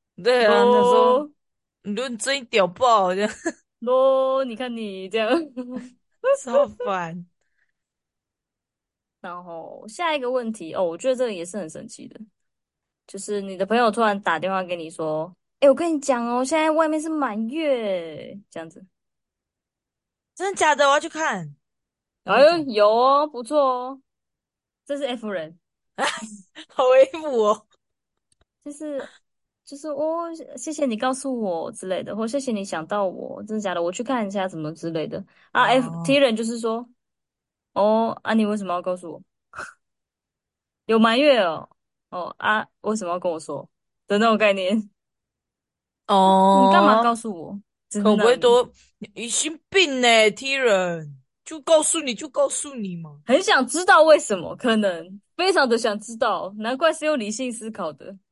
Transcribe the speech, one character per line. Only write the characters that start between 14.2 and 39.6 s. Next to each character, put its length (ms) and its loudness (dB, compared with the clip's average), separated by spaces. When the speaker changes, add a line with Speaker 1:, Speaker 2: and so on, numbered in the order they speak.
Speaker 2:
打 180 0
电 120 -4
话 120 -2
给 120 -6
你 140 -10
说 460 -6
，“哎， 80 8
我 60 8
跟 180 -2
你 60 -2
讲 280 -2
哦， 160 -2
现 160 0
在 120 2
外 160 2
面 120 -2
是 100 -8
满 400 -4
月”， 840 -4
这 100 -14
样 100 -12
子。 140 -20
Speaker 1:
真 160 -6
的 60 -10
假 180 2
的？ 120 4
我 60 6
要 60 4
去 100 -4
看。 460 -6
Speaker 2:
哎 180 2
呦， 160 8
有 160 6
哦， 380 4
不 160 -12
错 180 0
哦。 400 -2
这 120 -6
是 80 -6
F 240 -8
人。 280 -8
Speaker 1:
<laughs> 720 -8
好 160 -2
威 360 4
武 220 -2
哦。 240 0
Speaker 2:
就 60 -14
是， 360 -10
就 120 -18
是 160 -14
，“哦， 360 -4
谢 160 -8
谢 140 -2
你 100 -2
告 160 0
诉 280 -6
我” 320 -4
之 140 -14
类 140 -2
的， 140 -10
或 120 -4
“谢 120 -4
谢 120 -4
你 140 -4
想 220 -8
到 180 -2
我”， 400 -8
真 120 -8
的 40 -4
假 140 -4
的？ 80 -2
我 80 -2
去 120 -6
看 240 -2
一 40 -8
下 160 -2
怎 100 -10
么 160 -8
之 160 -10
类 180 -4
的。 160 -10
啊， 140 2
Speaker 1:
哦。 20 4
Speaker 2:
F，T 480 2
人 200 4
就 80 -4
是 160 -4
说 280 -4
，“哦， 500 2
啊， 100 -2
你 120 4
为 120 -2
什 80 -8
么 80 -4
要 80 -4
告 140 -4
诉 180 -14
我？ 80 -18
<laughs> 160 -14